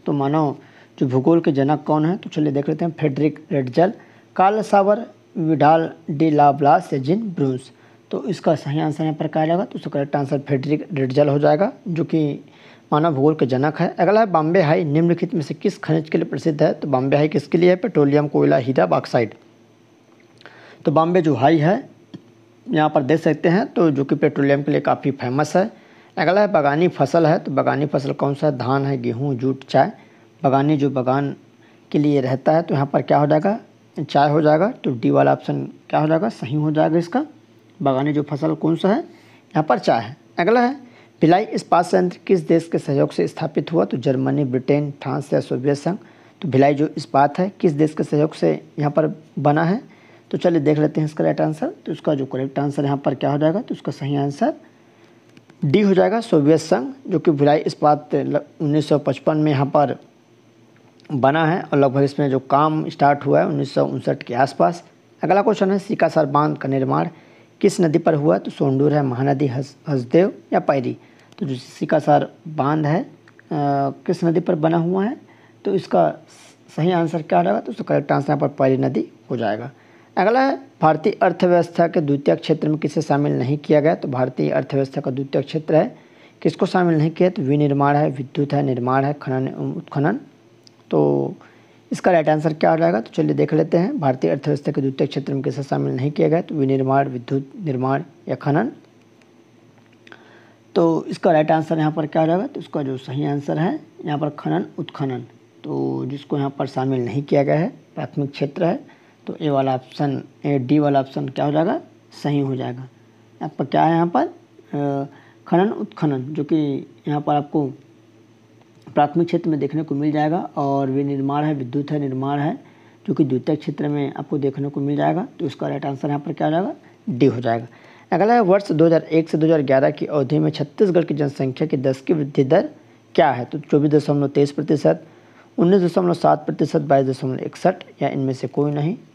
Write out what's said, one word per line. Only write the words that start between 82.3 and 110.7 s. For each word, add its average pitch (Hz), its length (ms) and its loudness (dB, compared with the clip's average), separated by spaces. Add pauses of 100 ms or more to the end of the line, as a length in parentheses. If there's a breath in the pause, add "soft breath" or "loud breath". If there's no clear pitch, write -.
क्षेत्र 151 320 -2
में 151 100 0
किसे 151 240 -4
शामिल 147 300 0
नहीं 135 260 -2
किया 151 220 2
गया? 160 140 2
तो - 140 -6
भारतीय 131 420 -2
अर्थव्यवस्था 139 500 -2
का 143 100 -6
द्वितीय 139 320 -4
क्षेत्र 156 320 -4
है, 185 220 2 (460 loud breath)
किसको 165 240 0
शामिल 175 320 2
नहीं 160 120 2
किया? 180 200 2
तो 185 120 -6
विनिर्माण 143 540 2
है, 151 140 2
विद्युत 143 420 -4
है, 143 100 0
निर्माण 131 420 0
है, 147 80 -2 (100)
खनन 131 260 -4
एवं 139 260 -8
उत्खनन। 165 460 -2 (720)
तो 143 440 0 (560 soft breath)
इसका 190 220 2
राइट 156 160 4
आंसर 156 240 0
क्या 160 180 2
हो 160 60 2
जाएगा? 170 240 0
तो 226 140 -16
चलिए 151 200 0
देख 147 200 0
लेते 160 240 2
हैं, 240 220 0
भारतीय 143 300 0
अर्थव्यवस्था 147 420 -2
के 147 80 -2
द्वितीय 135 260 -2
क्षेत्र 143 280 -6
में 135 80 -4
किसे 135 200 -4
शामिल 139 340 -4
नहीं 139 140 -2
किया 156 180 0
गया? 160 140 0
तो - 120 -10
विनिर्माण, 135 540 0
विद्युत, 135 420 -6 (140)
निर्माण 135 380 -4 (260)
या 131 60 -4
खनन। 156 380 -2 (2000 loud breath)
तो 165 340 2
इसका 175 240 0
राइट 156 180 2
आंसर 160 280 0
यहाँ 156 140 0
पर 156 140 -4
क्या 160 160 -2
हो 156 60 2
जाएगा? 185 180 0
तो - 140 -12
इसका 156 220 -8
जो 131 140 -6
सही 135 280 -6
आंसर 143 340 -4
है 226 200 -2 (260)
यहाँ 147 140 -4
पर 151 120 -4
खनन, 156 360 -4 (120)
उत्खनन, 131 460 -8 (400)
तो 135 420 -4
जिसको 139 320 -6
यहाँ 139 120 -2
पर 139 160 -6
शामिल 131 380 -4
नहीं 117 180 -4
किया 143 200 2
गया 147 160 0
है, 185 100 -2 (260)
प्राथमिक 143 360 -6
क्षेत्र 160 340 -4
है, 196 140 0 (480 soft breath)
तो 202 140 -10
ए 156 100 -2
वाला 135 240 0
ऑप्शन, 131 480 -4 (220)
ए, 143 140 0
डी 131 200 2